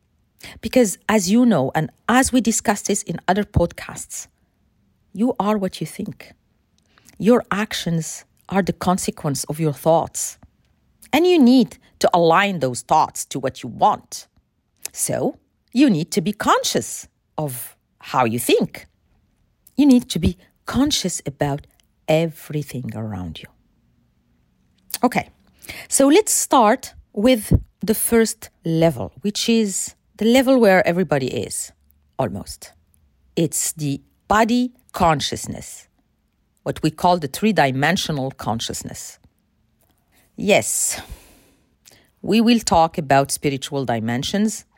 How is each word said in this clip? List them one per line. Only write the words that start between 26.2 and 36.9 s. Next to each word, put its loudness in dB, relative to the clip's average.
start 2
with 2
the -2
first 0
level, 0
which -4
is 0
the -2
level 4
where 6
everybody 0
is, -8
almost. -8
It's -4
the -6
body 0
consciousness, -4
what -6
we 0
call 2